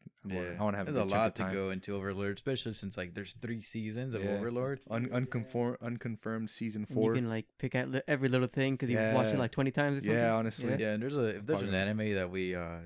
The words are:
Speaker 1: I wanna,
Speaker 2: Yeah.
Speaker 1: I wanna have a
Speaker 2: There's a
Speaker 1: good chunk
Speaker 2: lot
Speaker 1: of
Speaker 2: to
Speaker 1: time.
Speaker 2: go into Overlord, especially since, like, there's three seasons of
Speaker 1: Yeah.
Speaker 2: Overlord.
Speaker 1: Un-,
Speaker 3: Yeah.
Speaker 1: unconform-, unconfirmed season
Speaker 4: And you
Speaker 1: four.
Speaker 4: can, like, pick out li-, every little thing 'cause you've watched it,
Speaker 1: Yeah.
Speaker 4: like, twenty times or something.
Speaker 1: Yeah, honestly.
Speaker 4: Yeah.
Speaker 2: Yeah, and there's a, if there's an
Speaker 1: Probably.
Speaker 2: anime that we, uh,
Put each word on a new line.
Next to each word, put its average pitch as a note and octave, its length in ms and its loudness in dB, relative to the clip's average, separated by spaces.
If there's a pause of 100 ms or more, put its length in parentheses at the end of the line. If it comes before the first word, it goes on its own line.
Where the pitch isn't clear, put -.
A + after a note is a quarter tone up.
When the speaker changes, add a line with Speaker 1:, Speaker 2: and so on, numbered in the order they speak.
(300)
Speaker 1:
I F#2+ 40 -4
wanna, F2+ 140 -2
Speaker 2:
Yeah. F2 100 -6
Speaker 1:
I G2+ 40 0
wanna G#2 160 2
have F#2+ 100 -4
a - 40 -4
Speaker 2:
There's B2 100 0
a G2+ 40 2
Speaker 1:
good F#2+ 40 -2
chunk G2+ 100 4
Speaker 2:
lot A2+ 60 4
Speaker 1:
of G2+ 80 0
Speaker 2:
to - 80 -4
Speaker 1:
time. F#2+ 120 -2
Speaker 2:
go G2 160 -2
into F#2+ 240 -6
Overlord, G2 400 -2
especially A#2+ 380 -4
since, G2 240 -8
like, F2+ 180 -6
there's G2 200 -8
three A#2 260 -6
seasons A2+ 540 -6
of G2+ 100 -2
Speaker 1:
Yeah. G2+ 60 2
Speaker 2:
Overlord. A#2+ 580 -2
Speaker 1:
Un-, A#2 220 -2
Speaker 3:
Yeah. B2 100 0
Speaker 1:
unconform-, A#2+ 640 -2
unconfirmed A2+ 680 -4
season G#2+ 400 -4
Speaker 4:
And - 20 -10
you - 40 -8
Speaker 1:
four. A2 200 4
Speaker 4:
can, A#2+ 140 2
like, A2 180 -2 (120)
pick - 160 -4
out B2+ 160 2
li-, C3 180 0
every C3+ 220 2
little B2+ 160 4
thing C3+ 320 2
'cause C3 100 -2
you've A2 240 4
watched A2 180 6
it, - 20 4
Speaker 1:
Yeah. G#2+ 80 4
Speaker 4:
like, A#2+ 100 2
twenty C3+ 220 2
times C#3+ 260 2
or - 40 -2
something. G#2 140 2
Speaker 1:
Yeah, A#2 180 4
honestly. A2+ 360 0
Speaker 4:
Yeah. C3 80 2
Speaker 2:
Yeah, A2 160 2
and G#2+ 80 0
there's C#3+ 140 -2
a, A2 200 2
if G2+ 100 -8
there's D3+ 160 2
an G#2+ 60 -2
Speaker 1:
Probably. G2 360 2
Speaker 2:
anime G#2+ 100 2
that F#2 160 0
we, F#2 240 0
uh, E2+ 320 -4